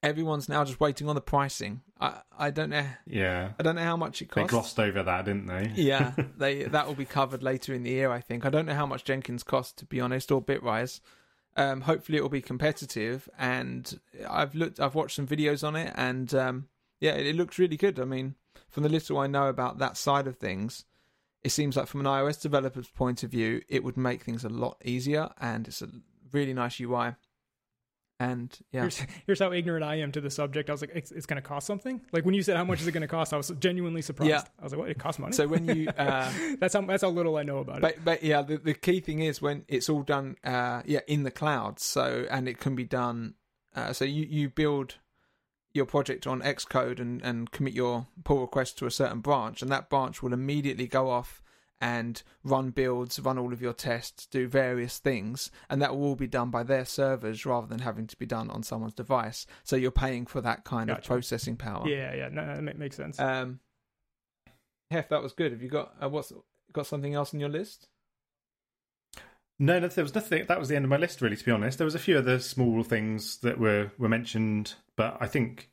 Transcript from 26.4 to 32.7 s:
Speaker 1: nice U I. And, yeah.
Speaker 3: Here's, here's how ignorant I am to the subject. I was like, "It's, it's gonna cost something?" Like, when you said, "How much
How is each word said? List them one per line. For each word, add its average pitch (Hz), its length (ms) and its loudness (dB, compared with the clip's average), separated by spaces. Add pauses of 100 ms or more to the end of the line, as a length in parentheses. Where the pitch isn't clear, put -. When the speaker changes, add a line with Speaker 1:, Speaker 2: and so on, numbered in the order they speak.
Speaker 1:
nice 120 280 -2
U 123 120 -2
I. 120 220 0 (1000)
And, 123 400 -4 (140)
yeah. 127 120 0
Speaker 3:
Here's, - 180 -2 (240)
here's 196 140 2
how 190 120 2
ignorant 170 320 0
I 151 120 -2
am 147 180 -2
to 151 80 -2
the 143 80 -4
subject. 143 400 -2
I - 20 0
was 143 80 -4
like, 147 160 -8
"It's, - 160 -8
it's 160 140 -10
gonna 143 160 -4
cost 143 260 -8
something?" 220 320 -4 (140)
Like, 165 100 2
when 185 100 4
you 196 100 4
said, 185 120 4
"How 170 80 2
much 185 160 0